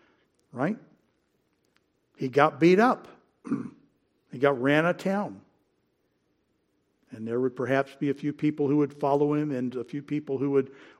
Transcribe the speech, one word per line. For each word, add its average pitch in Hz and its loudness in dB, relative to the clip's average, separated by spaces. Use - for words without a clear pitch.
right, 151 -2
he 135 -6
got 143 2
beat 180 6
up. 233 2
<clears throat> - -16
He 135 -14
got 135 2
ran 147 4
out 175 2
of 170 -4
town. 185 -6
And 110 -12
there 117 -2
would 127 -2
perhaps 135 -2
be 151 -4
a 139 0
few 147 -6
people 151 -2
who 147 2
would 143 0
follow 147 2
him 151 -2
and 127 -6
a 120 -6
few 143 -12
people 147 -6
who 139 -2
would 135 2